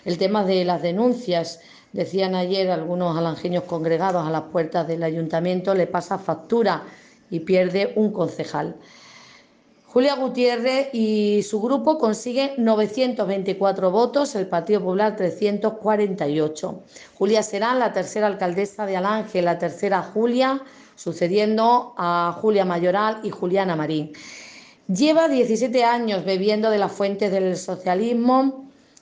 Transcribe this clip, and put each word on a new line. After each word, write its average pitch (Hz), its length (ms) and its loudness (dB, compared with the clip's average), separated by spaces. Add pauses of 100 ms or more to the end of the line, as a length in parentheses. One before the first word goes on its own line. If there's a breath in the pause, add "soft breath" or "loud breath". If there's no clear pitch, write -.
El 175 140 -4
tema 196 260 2
de 185 220 2
las 175 160 0
denuncias, 175 800 0 (300 loud breath)
decían 185 440 -2
ayer 185 340 0
algunos 175 480 -2
alangeños 170 460 -2
congregados 165 640 0
a - 20 -2
las 156 140 -2
puertas 160 440 -2
del 165 160 -4
ayuntamiento, 170 680 0
le 185 140 2
pasa 185 300 -4
factura 190 640 0 (460 loud breath)
y 170 120 -4
pierde 185 540 0
un 214 160 2
concejal. 156 640 -4 (1120 loud breath)
Julia 277 280 4
Gutiérrez 254 800 0
y 214 480 2
su 202 200 -4
grupo 262 360 2
consiguen 247 600 -2
novecientos 220 720 0
veinticuatro 190 600 0
votos, 240 460 0
el 190 100 -2
Partido 185 360 0
Popular 196 340 0
trescientos 208 680 -2
cuarenta 202 460 0
y 151 140 0
ocho. 156 420 -6 (340 loud breath)
Julia 214 240 2
será 214 320 -2
la 240 180 2
tercera 214 360 -2
alcaldesa 196 580 -2
de 190 120 -2
Alange, 202 440 -2
la 170 160 2
tercera 175 460 -2
Julia, 247 580 0 (340 loud breath)
sucediendo 214 1000 2
a 175 420 0
Julia 208 260 2
Mayoral 185 580 0
y 208 80 -4
Juliana 185 440 0
Marín. 151 360 -2 (840 loud breath)
Lleva 311 340 4
diecisiete 247 560 2
años 233 400 0
bebiendo 208 460 2
de 214 80 2
las 196 140 0
fuentes 202 400 -2
del 185 260 0
socialismo 233 1120 0 (320 loud breath)